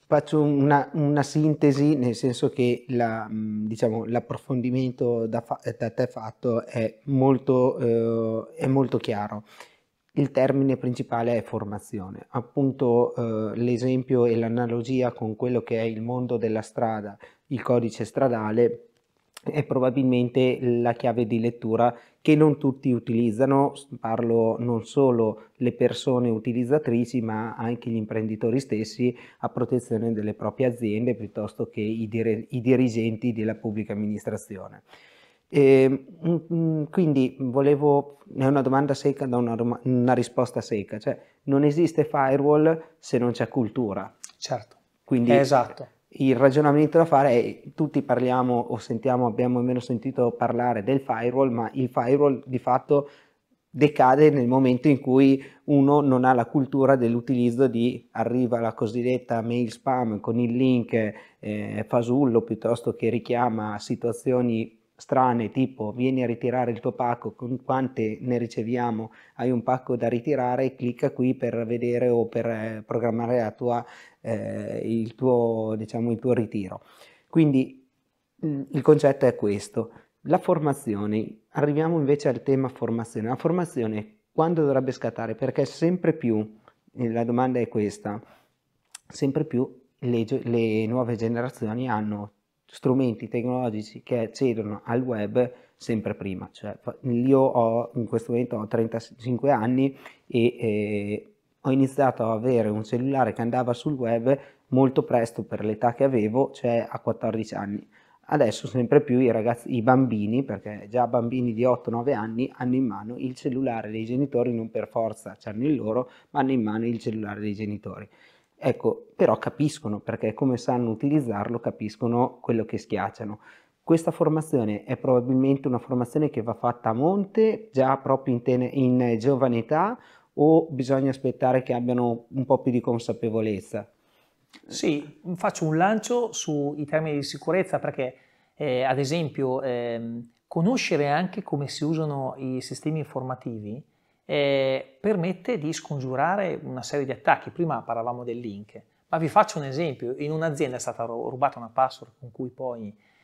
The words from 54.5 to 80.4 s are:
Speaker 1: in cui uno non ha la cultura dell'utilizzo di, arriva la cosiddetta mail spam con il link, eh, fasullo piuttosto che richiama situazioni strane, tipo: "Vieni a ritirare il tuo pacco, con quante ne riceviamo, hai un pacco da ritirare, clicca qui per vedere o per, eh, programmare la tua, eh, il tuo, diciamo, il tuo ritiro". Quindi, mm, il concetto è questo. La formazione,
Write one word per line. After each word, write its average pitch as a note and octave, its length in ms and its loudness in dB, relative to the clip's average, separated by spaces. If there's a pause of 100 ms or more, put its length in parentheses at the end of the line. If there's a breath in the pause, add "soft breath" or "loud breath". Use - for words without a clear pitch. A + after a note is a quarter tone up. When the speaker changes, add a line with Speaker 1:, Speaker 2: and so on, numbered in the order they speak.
Speaker 1:
in C3+ 120 4
cui C3+ 420 6 (220 loud breath)
uno C#3+ 360 6
non B2+ 240 4
ha B2+ 100 8
la A#2+ 120 2
cultura C3+ 500 4
dell'utilizzo A#2+ 720 2
di, A#2+ 440 0
arriva A#2 480 0
la A2+ 140 -2
cosiddetta A#2+ 640 -2
mail A#2 320 -2
spam B2 480 -2
con A#2 180 -2
il A#2+ 160 0
link, B2+ 380 2 (480 loud breath)
eh, G#2+ 480 -6
fasullo A#2+ 540 2
piuttosto A2+ 520 -2
che A#2 140 -2
richiama A2 680 -2
situazioni A#2 1000 -2 (200)
strane, A#2+ 540 2
tipo: A2+ 400 -2
"Vieni B2+ 320 0
a - 20 -2
ritirare A#2+ 460 -2
il A2 80 -6
tuo B2 120 -4
pacco, A#2+ 400 -4
con B2 320 -8
quante B2 560 -4
ne B2 160 -2
riceviamo, A#2 760 -4 (240 soft breath)
hai B2+ 160 -2
un A#2+ 100 -2
pacco B2+ 340 -2
da A#2 120 -2
ritirare, B2+ 640 -2
clicca B2 380 -4
qui B2+ 240 0
per A#2 300 -4
vedere A#2+ 420 0
o A#2 180 4
per, A2+ 200 -4
eh, A2 380 -6
programmare A#2 540 0
la G#2+ 140 -2
tua, A#2+ 340 -2 (340 loud breath)
eh, G#2+ 640 -6
il A2+ 300 -4
tuo, A#2 640 0
diciamo, A#2 340 -4
il A2 80 -2
tuo B2 140 0
ritiro". G2+ 500 -4 (460 soft breath)
Quindi, C#3+ 580 2 (580)
mm, C#3+ 180 -4 (100)
il C3+ 100 -2
concetto D3 440 6
è A#2+ 100 4
questo. G#2 560 -4 (300 loud breath)
La D3+ 160 0
formazione, A2+ 1120 -2